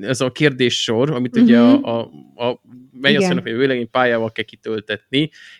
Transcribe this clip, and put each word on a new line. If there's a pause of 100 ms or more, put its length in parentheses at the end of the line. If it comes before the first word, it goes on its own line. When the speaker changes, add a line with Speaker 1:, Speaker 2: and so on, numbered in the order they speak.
Speaker 1:
ez
a
kérdéssor,
amit
ugye
Speaker 2:
Mhm.
Speaker 1:
a,
a, (360)
a (400)
mennyasszonynak
Speaker 2:
Igen.
Speaker 1:
vagy
a
vőlegény
pályával
kell
kitöltetni, (300)